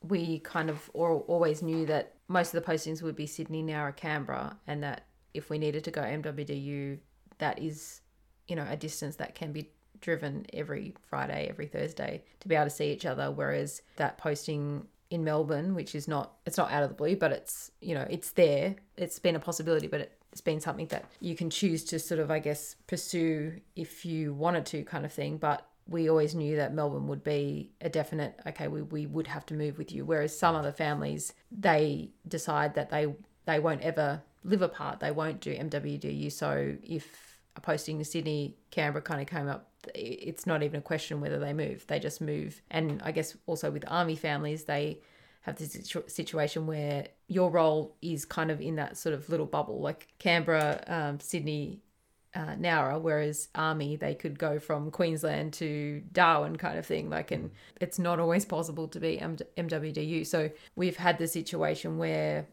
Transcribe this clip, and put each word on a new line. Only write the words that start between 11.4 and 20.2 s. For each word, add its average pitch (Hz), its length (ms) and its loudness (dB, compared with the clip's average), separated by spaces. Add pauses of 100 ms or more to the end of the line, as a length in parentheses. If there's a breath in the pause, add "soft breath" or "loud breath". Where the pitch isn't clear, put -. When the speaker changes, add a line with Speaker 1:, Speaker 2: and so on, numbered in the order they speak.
Speaker 1:
every - 180 -8
Thursday - 560 -6 (160 soft breath)
to - 80 -14
be 165 80 4
able 151 100 6
to 147 40 0
see 147 220 -2
each - 140 -4
other. 139 260 -2
Whereas 143 500 -2 (160)
that - 200 0
posting 147 680 -2 (220)
in 170 160 0
Melbourne, 151 500 2
which - 180 -4
is 147 140 -6
not, 151 380 -2
it's 170 120 -4
not 175 140 2
out 147 120 4
of 139 60 4
the - 60 -10
blue, 170 220 2
but 151 160 4
it's, - 380 -6 (100)
you 170 140 -2
know, 135 140 -2
it's - 220 -4
there. 170 440 6 (200)
It's - 240 -4
been 170 160 4
a 156 40 0
possibility, 160 480 0
but 151 120 0
it, - 180 -8 (140)